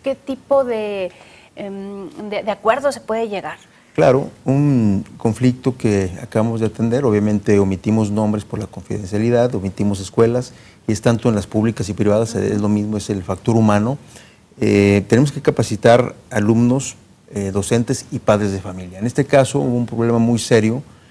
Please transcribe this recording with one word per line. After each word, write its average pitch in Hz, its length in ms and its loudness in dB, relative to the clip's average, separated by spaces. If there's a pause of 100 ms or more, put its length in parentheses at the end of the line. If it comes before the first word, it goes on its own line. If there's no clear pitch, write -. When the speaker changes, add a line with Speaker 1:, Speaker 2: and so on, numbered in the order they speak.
Speaker 1:
qué 269 120 -4
tipo 269 500 -2
de, 208 460 -6 (440)
em, 196 540 -12 (200)
de, 196 140 -6
de 208 80 -4
acuerdo 196 400 0
se 175 80 -10
puede 226 300 -4
llegar? 170 280 -8 (360)
Speaker 2:
Claro, 139 360 2 (140)
un 131 640 2 (120)
conflicto 123 600 0
que 98 340 0 (100)
acabamos 113 380 -2
de 113 60 0
atender, 113 400 -2
obviamente 104 540 2
omitimos 101 500 0
nombres 107 340 -2
por - 160 -8
la 101 80 -8
confidencialidad, 107 840 -2
omitimos 98 480 -4
escuelas, 117 500 0 (360)
y - 40 -2
es 104 100 -2
tanto 117 280 2
en 113 60 2
las 95 120 -2
públicas 110 400 -2
y 107 60 -6
privadas, 104 420 0
es 101 240 0
lo 104 80 -2
mismo, 104 300 -2
es 101 140 -6
el 98 120 -4
factor 101 320 -2
humano. 110 420 2 (640)
Eh, 101 480 4
tenemos 135 240 4
que 143 100 -10
capacitar 120 760 2 (160)
alumnos, 120 640 0 (380)
eh, 98 180 -4
docentes 117 600 -2
y 127 80 -6
padres 104 320 0
de 95 80 -6
familia. 92 400 -14
En 104 60 -4
este 123 180 -2
caso 139 360 2
hubo 131 180 0
un 120 80 -2
problema 117 340 0
muy 117 180 2
serio 113 460 2 (280)